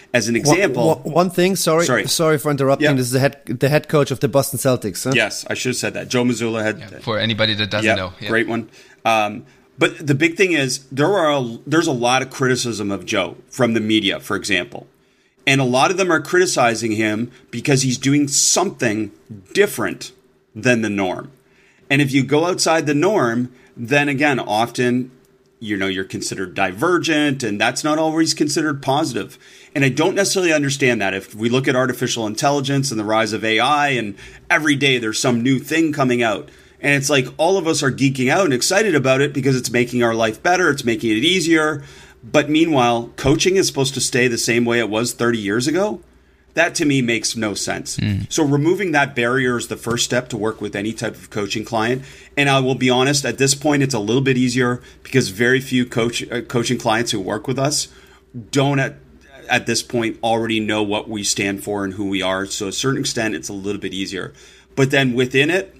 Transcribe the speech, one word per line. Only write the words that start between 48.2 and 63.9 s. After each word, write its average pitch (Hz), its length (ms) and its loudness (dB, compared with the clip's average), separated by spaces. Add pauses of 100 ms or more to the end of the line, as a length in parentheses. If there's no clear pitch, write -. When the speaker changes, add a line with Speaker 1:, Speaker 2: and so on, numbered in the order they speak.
Speaker 1:
So 160 140 0
removing 160 460 2
that 143 240 0
barrier 123 420 0
is 110 120 -6
the 107 80 -6
first 117 280 -4
step 123 260 -2
to 120 60 -6
work 110 240 -4
with 104 140 -8
any 104 180 -4
type 110 220 -6
of - 160 -20
coaching 104 340 -4
client. 117 380 -2 (340)
And 139 140 4
I 139 80 4
will 131 160 2
be 123 160 2
honest, 131 340 2
at 123 140 -4
this 135 160 4
point, 147 300 0
it's 131 100 -2
a 113 60 0
little 110 200 2
bit 131 160 2
easier 123 460 0 (220)
because 117 240 2
very 120 320 2
few 127 260 -2
coach, 117 420 -2
uh, 120 120 -6
coaching 117 360 -2
clients 117 360 0
who 107 80 -2
work 98 260 -6
with 127 100 -2
us 139 300 -2 (640)
don't 139 300 2
at, 123 160 -4 (520)
at 117 180 0
this 113 180 0
point 113 400 -4
already 113 340 0
know 107 240 0
what 104 260 -4
we 107 140 -6
stand 98 400 -2
for 101 220 -4
and 95 100 -4
who 98 140 -4
we 95 120 0
are. 95 260 -2
So - 180 -6
to 98 60 -4
a - 20 -8
certain 135 280 -2
extent, 110 360 -2
it's - 120 -10
a 104 60 -10
little 98 260 -6
bit 92 140 -8